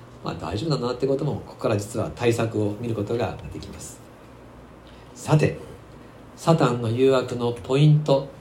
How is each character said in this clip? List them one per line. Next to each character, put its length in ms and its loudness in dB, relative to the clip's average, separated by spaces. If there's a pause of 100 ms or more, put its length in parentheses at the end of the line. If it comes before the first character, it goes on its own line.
(240)
ま 60 -4
あ、 40 -6
大 220 -6
丈 120 -2
夫 20 -2
だ 80 0
な 140 -2
っ 40 -4
て 100 0
こ 100 2
と 80 -4
も、 220 -4
こ 80 -18
こ 20 -20
か 120 -4
ら 80 2
実 220 -6
は 160 -4
対 180 2
策 300 0
を 180 -2
見 80 -6
る 60 -4
こ 80 -4
と 140 -4
が 200 -4 (160)
で 60 -12
き 100 -14
ま 120 -14
す。 200 -16 (1120)
さ 220 2
て、 220 2 (760)
サ 200 4
タ 140 4
ン 100 -2
の 80 -2
誘 220 4
惑 260 2
の 160 -2
ポ 240 -2
イ 100 6
ン 160 6
ト、 260 2 (120)